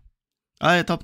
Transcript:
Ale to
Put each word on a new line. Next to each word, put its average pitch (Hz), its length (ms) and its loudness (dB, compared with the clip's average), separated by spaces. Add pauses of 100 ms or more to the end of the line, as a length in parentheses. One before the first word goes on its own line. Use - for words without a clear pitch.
(600)
Ale 165 240 2
to 165 200 -2